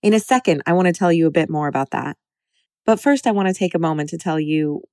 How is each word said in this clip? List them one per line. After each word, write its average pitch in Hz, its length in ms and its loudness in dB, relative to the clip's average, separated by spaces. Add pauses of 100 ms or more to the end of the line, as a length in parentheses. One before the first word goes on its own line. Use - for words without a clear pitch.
In 208 120 4
a 220 60 4
second, 202 460 0
I 170 80 2
want 185 140 2
to 175 60 2
tell 175 180 0
you 165 140 4
a 156 60 2
bit 160 180 0
more 151 180 -4
about 139 240 -4
that. - 260 -6 (680)
But 214 140 2
first, 285 260 2
I 240 60 2
want 202 160 0
to 185 60 0
take 190 200 -2
a 170 60 -2
moment 156 300 -2
to 170 80 -8
tell 160 220 -2
you 151 540 -2